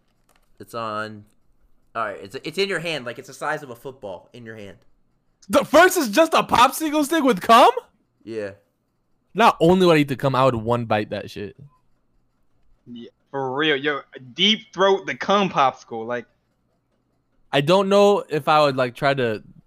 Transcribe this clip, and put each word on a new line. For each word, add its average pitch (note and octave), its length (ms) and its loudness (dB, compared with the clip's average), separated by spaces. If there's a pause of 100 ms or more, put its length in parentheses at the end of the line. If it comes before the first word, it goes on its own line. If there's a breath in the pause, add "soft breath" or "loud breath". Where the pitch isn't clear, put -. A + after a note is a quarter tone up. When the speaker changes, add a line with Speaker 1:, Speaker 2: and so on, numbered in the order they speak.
(600)
Speaker 1:
It's - 140 -20
on, G#2+ 500 -10 (720)
all A2+ 100 -6
right, G2 160 -10
it's, G2 220 -16
it's D#3 140 -10
in G3 100 -2
your F#3 120 -4
hand, D3+ 260 -8
like, - 140 -10
it's C3 80 -16
the C#3 60 -20
size D3 300 -8
of C3+ 60 -18
a A#2 60 -16
football G#2 580 -16
in A#2+ 120 -20
your A2+ 120 -16
hand. G2+ 200 -18 (680)
Speaker 2:
The G3 160 0
first F4+ 320 4
is C#4+ 140 -2
just D#4 240 2
a G#3+ 100 2
popsicle D4 640 0
stick D#4+ 180 -2
with A#3 180 2
cum? C4 300 6 (540)
Speaker 1:
Yeah. G#2 260 -10 (800)
Speaker 2:
Not G#3 280 4
only F3+ 240 4
would E3+ 100 6
I D3+ 40 4
eat D3 100 2
the C3+ 80 -4
cum, C3+ 180 -2
I C3 100 2
would B2+ 100 2
one A#2 300 -4
bite G#2+ 260 -4
that G2+ 200 -10
shit. - 240 -14 (1400)
Speaker 3:
Yeah. A#2 180 -18 (240)
For C3+ 220 -6
real, D3+ 200 0
yo, C#3 260 -4 (340)
deep G#3 400 0
throat F#3+ 320 2
the C#3 80 -8
cum G3 340 0
popsicle, B2 560 -2
like. A#2+ 220 -8 (1200)
Speaker 2:
I C#3+ 100 0
don't F#3+ 280 2
know G3+ 400 4
if D3 180 -4
I D#3 140 4
would, C#3+ 140 2
like, B2+ 180 -2
try C#3 220 0
to A#2 260 -2 (260)